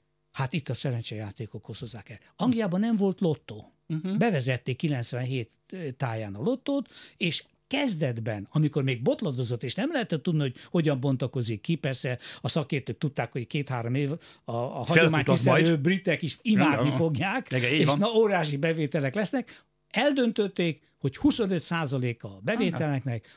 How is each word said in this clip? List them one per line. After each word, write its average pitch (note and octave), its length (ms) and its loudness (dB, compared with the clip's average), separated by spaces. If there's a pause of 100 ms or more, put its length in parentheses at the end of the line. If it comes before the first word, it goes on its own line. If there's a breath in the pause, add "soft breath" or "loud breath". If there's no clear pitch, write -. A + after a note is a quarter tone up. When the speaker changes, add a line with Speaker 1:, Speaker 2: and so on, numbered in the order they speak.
(320)
Speaker 1:
hát C3+ 200 -2
itt D#3 160 -2
a C3 60 -4
szerencsejátékokhoz A2 1040 -6
hozzá A2 240 -12
kell. A2 140 -18 (200 soft breath)
Angliában G#3+ 440 2
nem A3+ 160 2
volt F#3+ 240 2
lottó. D3+ 520 -2 (140)
Speaker 2:
Mhm. E3+ 300 -2
Speaker 1:
Bevezették C3+ 600 0
kilencvenhét B2+ 720 -4 (460)
táján A2 380 -4
a G2+ 80 -8
lottót, C4+ 460 -2 (280 loud breath)
és - 280 -2 (220)
kezdetben, B2 840 -2
amikor D3+ 320 2
még C3 200 -2
botladozott, C3 600 -2
és B2+ 120 -6
nem B3+ 180 -2
lehetett G#3 300 -2
tudni, D#3 180 2
hogy C3+ 140 -2 (160 loud breath)
hogyan D3+ 300 2
bontakozik B2 600 -2
ki, - 140 0
persze C3 440 -4 (220 loud breath)
a - 80 -4
szakértők C#3 500 -2
tudták, C3+ 340 -2
hogy A#2+ 140 -6
két-három B2 480 -2
év C#3 160 0
a, D#3 60 -4 (360 loud breath)
a - 20 -4 (160)
Speaker 2:
Felfutott C#3 260 0
Speaker 1:
hagyománytisztelő D3 720 6
Speaker 2:
majd. E3 120 4
Speaker 1:
britek F3 420 0
is D3+ 200 -4
imádni D#3 440 4
Speaker 2:
Igen. C#3 120 2
Speaker 1:
fogják, E3+ 540 0
Speaker 2:
Igen, B2 220 2
így D#3 60 4
Speaker 1:
és D#3 60 6
Speaker 2:
van. C#3+ 120 4
Speaker 1:
na, G3+ 140 2
óriási F#3+ 440 2
bevételek D3+ 580 0
lesznek. A3 500 -4 (260)
Eldöntötték, A3+ 920 0 (160)
hogy - 180 -2
huszonöt G3 460 2
százaléka B2+ 640 -4
a G2 140 -16
bevételeknek D3+ 960 -2